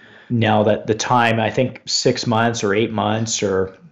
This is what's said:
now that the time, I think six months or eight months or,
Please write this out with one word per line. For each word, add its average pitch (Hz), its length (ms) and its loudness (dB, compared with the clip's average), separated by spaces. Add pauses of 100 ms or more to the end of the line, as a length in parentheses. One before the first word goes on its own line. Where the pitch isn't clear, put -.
(300)
now 110 320 2
that 104 240 2
the 110 80 0
time, 113 460 2
I 110 100 0
think 127 340 -4
six - 420 -2
months 117 380 0
or 98 100 0
eight 113 180 0
months 107 500 -2
or, 95 340 -2 (160)